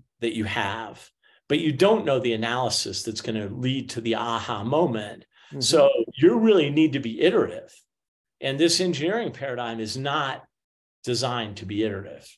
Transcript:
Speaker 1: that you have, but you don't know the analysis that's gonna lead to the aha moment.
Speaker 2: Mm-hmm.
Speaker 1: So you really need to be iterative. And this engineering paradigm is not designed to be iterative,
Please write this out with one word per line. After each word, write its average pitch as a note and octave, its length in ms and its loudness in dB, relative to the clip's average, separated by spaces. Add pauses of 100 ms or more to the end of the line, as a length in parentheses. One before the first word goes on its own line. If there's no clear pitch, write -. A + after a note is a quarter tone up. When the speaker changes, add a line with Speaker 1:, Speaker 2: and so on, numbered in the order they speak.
(220)
Speaker 1:
that A#2 140 -2
you G#2+ 100 -2
have, G2+ 600 -4 (420)
but D3 100 2
you D#3 120 0
don't F#3+ 340 4
know C3+ 120 2
the A#2 160 0
analysis A#2 720 -4
that's G#2+ 180 -8
gonna A2 260 -6
lead B2+ 440 -4
to A#2 100 -8
the A2+ 140 0
aha A2+ 480 -4
moment. A#2+ 640 -2 (260)
Speaker 2:
Mm-hmm. C#3+ 80 -12
Speaker 1:
So C#3 320 6 (240)
you G3+ 240 6
really F#3+ 320 6
need D3+ 220 4
to C#3 60 -2
be A2+ 220 -6
iterative. D3 500 2 (720)
And C#3 160 -4
this E3 240 4
engineering F3 520 -2
paradigm A#2+ 460 -8
is A2 180 -6
not C#3 480 -4 (580)
designed A#2+ 540 -4
to F#2+ 100 -12
be G2+ 160 -2
iterative, G2 420 -6 (120)